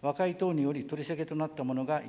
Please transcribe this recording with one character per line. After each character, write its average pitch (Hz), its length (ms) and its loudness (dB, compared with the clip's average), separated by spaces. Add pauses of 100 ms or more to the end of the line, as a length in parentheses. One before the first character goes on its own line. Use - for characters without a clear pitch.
和 180 100 2
解 180 220 2
等 180 180 2
に 151 100 4
よ 139 120 4
り 139 100 -4
取 151 160 -4
り 147 80 -4
下 165 80 -2
げ 156 80 -2
と 156 100 -8
な 156 120 0
っ 151 40 -4
た 143 140 -6
も 127 80 0
の 131 140 0
が 151 220 0